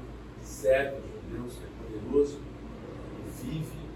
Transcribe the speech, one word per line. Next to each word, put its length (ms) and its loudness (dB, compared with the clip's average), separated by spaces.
servos 600 6
de 140 -8
um 40 -8
Deus 140 -6
que 100 -10
é 40 -10
poderoso, 580 4
que 840 -10
vive 300 -2
e 20 -8